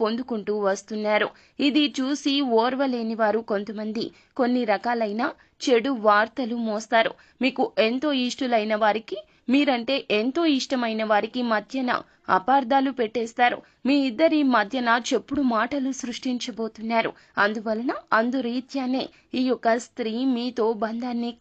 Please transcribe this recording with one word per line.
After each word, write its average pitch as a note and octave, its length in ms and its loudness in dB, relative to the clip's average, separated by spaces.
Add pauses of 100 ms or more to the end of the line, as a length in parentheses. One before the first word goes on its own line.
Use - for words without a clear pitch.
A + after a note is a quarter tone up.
పొందుకుంటూ A3 540 -2 (120)
వస్తున్నారు. G#3 600 0 (400)
ఇది D4 160 4 (140)
చూసి C#4 360 -2 (280)
ఓర్వలేని B3 600 -2
వారు G#3+ 180 2 (120)
కొంతమంది G#3+ 520 -6 (360)
కొన్ని B3 220 2 (100)
రకాలైన A3+ 500 -2 (440)
చెడు B3 260 4 (160)
వార్తలు A3 500 2 (100)
మోస్తారు. A3 460 0 (300)
మీకు C4 200 0 (240)
ఎంతో C4 220 0 (160)
ఇష్టులైన A#3 480 0 (100)
వారికి, A3 340 -2 (360)
మీరంటే C4+ 420 2 (240)
ఎంతో C4 220 0 (160)
ఇష్టమైన A#3 440 -2 (100)
వారికి G#3+ 300 0 (120)
మధ్యన B3 360 -2 (460)
అపార్థాలు C4+ 640 2
పెట్టేస్తారు. A#3+ 600 0 (300)
మీ C#4 60 4 (140)
ఇద్దరి D4+ 320 4 (140)
మధ్యన A#3 340 0 (200)
చెప్పుడు C#4+ 340 0 (120)
మాటలు B3+ 360 -2 (100)
సృష్టించబోతున్నారు. A3+ 1120 -4 (340)
అందువలన A3 480 -2 (260)
అందురీత్యానే B3+ 880 -2 (360)
ఈ - 100 0
యొక్క A#3 340 2
స్త్రీ A3 280 -6 (240)
మీతో A#3 300 -2 (160)
బంధాన్ని A#3 480 -4 (100)